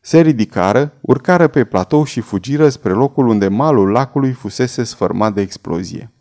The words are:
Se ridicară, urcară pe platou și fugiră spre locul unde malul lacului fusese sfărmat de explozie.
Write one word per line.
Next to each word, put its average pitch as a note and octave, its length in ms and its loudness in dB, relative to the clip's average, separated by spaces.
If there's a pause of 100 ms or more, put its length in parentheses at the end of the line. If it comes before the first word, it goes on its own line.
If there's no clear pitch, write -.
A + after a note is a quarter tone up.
Se - 200 2
ridicară, A#2+ 800 0
urcară E3+ 460 2
pe C3 180 0
platou D3+ 400 0
și - 160 -8
fugiră C#3 480 0
spre B2+ 240 -2
locul C3 360 0
unde G2+ 200 2
malul A2 420 2
lacului C3 420 -2
fusese B2+ 520 -6
sfărmat G#2 500 -4
de G2+ 60 -2
explozie. - 800 -8